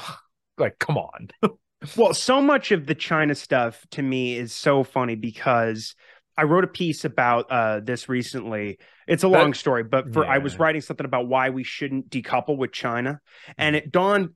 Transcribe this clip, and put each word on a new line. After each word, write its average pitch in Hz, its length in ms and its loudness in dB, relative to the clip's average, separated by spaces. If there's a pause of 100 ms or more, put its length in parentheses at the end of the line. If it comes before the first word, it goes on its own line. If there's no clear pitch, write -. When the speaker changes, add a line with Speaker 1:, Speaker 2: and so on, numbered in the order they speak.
(260)
Speaker 1:
<sighs> - 340 -20
like, 117 180 0
come 143 220 0
on. - 300 -12 (120)
<laughs> - 160 0 (400)
Speaker 2:
Well, 202 160 4
so 269 300 2
much 277 280 2
of 165 140 0
the 156 80 -2
China 151 400 0
stuff 123 560 -2
to - 140 -8
me 127 320 -2
is 117 180 -8
so 139 300 2
funny 120 320 -2
because 113 800 -2 (420)
I 156 60 0
wrote 170 200 4
a 180 40 -2
piece 170 380 -4
about, 123 460 2
uh, 113 280 0
this 117 280 -6
recently 113 720 -4 (340)
it's 165 120 2
a 190 60 4
Speaker 1:
That 160 100 8
Speaker 2:
long 147 140 6
story, 123 300 0
but 127 300 -2
for, 151 120 2
I 135 120 2
was 139 160 -2
Speaker 1:
Yeah. 160 100 0
Speaker 2:
writing 156 180 2
something - 240 -8
about 123 220 -2
why 131 220 2
we 127 140 -6
shouldn't 135 460 -6
decouple 135 480 -2
with 127 140 -4
China. 123 480 -4 (380)
And 151 180 0
Speaker 1:
Mm-hmm. 151 120 -2
Speaker 2:
it 131 40 -12
dawned, 190 440 2